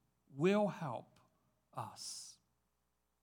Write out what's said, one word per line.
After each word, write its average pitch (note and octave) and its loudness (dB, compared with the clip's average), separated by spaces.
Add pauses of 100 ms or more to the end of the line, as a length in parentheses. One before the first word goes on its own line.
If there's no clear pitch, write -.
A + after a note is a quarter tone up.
(360)
will G3 6
help C#3 -6 (640)
us - -10 (880)